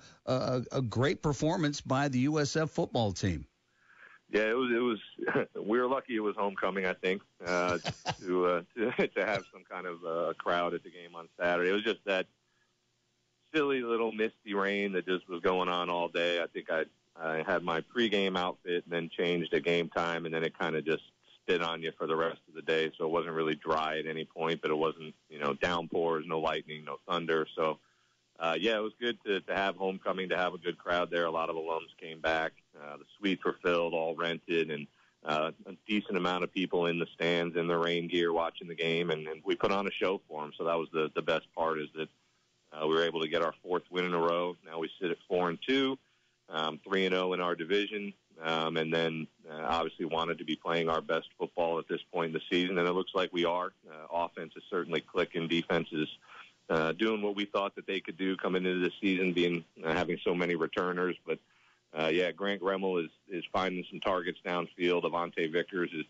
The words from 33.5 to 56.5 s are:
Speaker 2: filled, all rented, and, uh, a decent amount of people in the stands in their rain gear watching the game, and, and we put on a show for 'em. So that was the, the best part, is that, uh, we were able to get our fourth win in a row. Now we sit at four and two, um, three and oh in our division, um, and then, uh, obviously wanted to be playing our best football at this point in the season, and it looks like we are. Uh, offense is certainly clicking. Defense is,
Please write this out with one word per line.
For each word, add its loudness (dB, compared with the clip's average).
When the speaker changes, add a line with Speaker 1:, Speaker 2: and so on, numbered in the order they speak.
Speaker 2:
filled, 2
all 0
rented, 0
and, -6
uh, 0
a -12
decent 0
amount 0
of -2
people 0
in 2
the -2
stands 0
in 2
their 2
rain 0
gear 2
watching -2
the -10
game, 0
and, -2
and -8
we 2
put 2
on 0
a -4
show 0
for -8
'em. -10
So -4
that 2
was -4
the, 0
the -2
best 0
part, 0
is -6
that, -6
uh, -2
we 4
were 4
able -2
to -2
get 2
our 0
fourth -2
win -2
in -2
a 2
row. 2
Now -10
we -4
sit -2
at -6
four 2
and -4
two, 2
um, -4
three 2
and 2
oh 2
in 0
our 0
division, 0
um, 0
and 0
then, 0
uh, -10
obviously 0
wanted 0
to -8
be -2
playing 0
our 2
best -2
football 0
at -6
this -4
point 0
in -6
the -2
season, 2
and 4
it 2
looks -2
like 0
we 2
are. 0
Uh, -16
offense -4
is -16
certainly 0
clicking. -2
Defense 2
is, 0